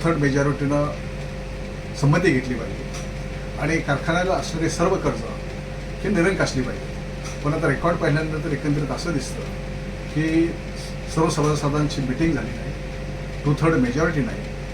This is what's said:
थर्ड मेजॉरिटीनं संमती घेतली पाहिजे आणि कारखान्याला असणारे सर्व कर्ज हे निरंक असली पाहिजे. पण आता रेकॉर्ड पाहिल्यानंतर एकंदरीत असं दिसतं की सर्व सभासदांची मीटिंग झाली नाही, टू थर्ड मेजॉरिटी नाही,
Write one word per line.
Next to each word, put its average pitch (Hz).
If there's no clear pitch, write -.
थर्ड 165
मेजॉरिटीनं 143
संमती 170
घेतली 127
पाहिजे 110
आणि 160
कारखान्याला 170
असणारे 160
सर्व 175
कर्ज -
हे 190
निरंक 175
असली 135
पाहिजे. -
पण 147
आता 156
रेकॉर्ड 165
पाहिल्यानंतर 156
एकंदरीत 143
असं 135
दिसतं -
की 165
सर्व 160
सभासदांची 147
मीटिंग 131
झाली 117
नाही, -
टू 147
थर्ड 160
मेजॉरिटी 147
नाही, 107